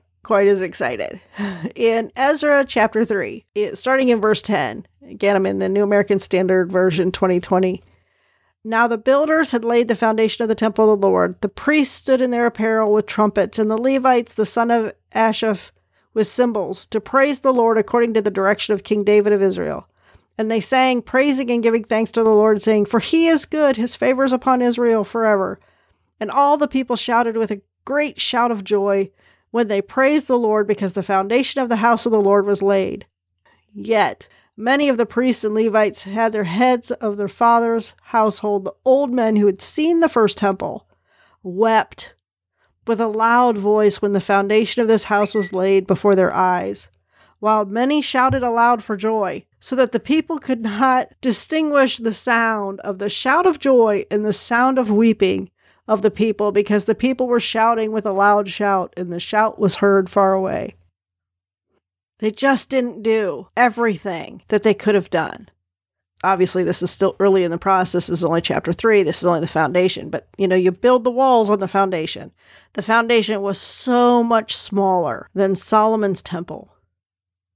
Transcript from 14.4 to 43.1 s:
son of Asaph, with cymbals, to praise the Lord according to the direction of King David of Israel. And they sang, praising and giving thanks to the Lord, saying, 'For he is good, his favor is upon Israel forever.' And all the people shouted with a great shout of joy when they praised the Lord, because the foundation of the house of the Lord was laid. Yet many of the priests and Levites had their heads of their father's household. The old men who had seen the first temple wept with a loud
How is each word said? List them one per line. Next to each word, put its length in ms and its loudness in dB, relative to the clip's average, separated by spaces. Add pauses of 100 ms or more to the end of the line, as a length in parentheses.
son 240 -2
of 220 0 (200)
Asaph, 600 -2 (420)
with 140 0
cymbals, 580 -2
to 140 -4
praise 400 0
the 120 2
Lord 260 2
according 360 0
to 80 0
the 80 0
direction 440 0
of 100 -4
King 180 -2
David 300 4
of 100 2
Israel. 460 -2 (500)
And 140 -2
they 80 -2
sang, 420 0
praising 480 0
and 140 0
giving 180 2
thanks 300 -2
to 100 0
the 80 4
Lord, 320 4
saying, 240 2
'For 140 -2
he 260 2
is 180 2
good, 320 0
his 200 -4
favor 280 0
is 80 0
upon 300 0
Israel 400 0
forever.' 560 -2 (600)
And 120 -8
all 260 2
the 100 0
people 300 -4
shouted 400 -2
with 140 -2
a 100 -8 (240)
great 340 -4
shout 320 -2
of 140 -6
joy 460 0 (400)
when 180 -2
they 140 -2
praised 460 0
the 100 2
Lord, 280 0
because 280 -2
the 80 -4
foundation 580 0
of 80 -2
the 80 0
house 300 2
of 60 -2
the 100 4
Lord 240 4
was 160 -2
laid. 420 -2 (680)
Yet 520 -2 (300)
many 320 0
of 80 2
the 80 0
priests 400 -2
and 100 -2
Levites 500 0
had 280 -2
their 120 -2
heads 460 0
of 280 -6
their 100 -4
father's 640 0 (100)
household. 600 -2
The 180 -10
old 300 2
men 240 0
who 80 2
had 160 2
seen 400 0
the 80 4
first 300 0
temple 500 -4 (540)
wept 720 -2 (720)
with 120 -2
a 100 -2
loud 500 2